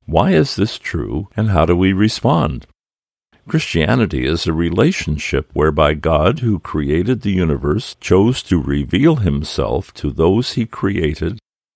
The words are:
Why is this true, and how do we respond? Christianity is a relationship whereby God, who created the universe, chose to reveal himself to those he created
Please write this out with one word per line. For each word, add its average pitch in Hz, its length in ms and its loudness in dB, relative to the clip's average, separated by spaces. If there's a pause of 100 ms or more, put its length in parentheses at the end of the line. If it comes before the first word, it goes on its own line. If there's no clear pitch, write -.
Why 95 260 2
is 156 240 2
this 107 200 -2
true, 78 600 -6
and 110 140 2
how 85 160 4
do 87 100 4
we 92 160 4
respond? 110 760 0 (800)
Christianity 87 800 0
is 82 200 -2
a 85 60 0
relationship 82 1000 -2
whereby 76 400 2
God, 80 460 0
who 110 180 0
created 85 640 -2
the 101 80 -2
universe, 80 680 -2
chose 104 440 2
to 87 180 0
reveal 73 560 2
himself 71 800 -2
to - 160 -6
those 92 420 2
he 113 140 -2
created 87 720 -4 (380)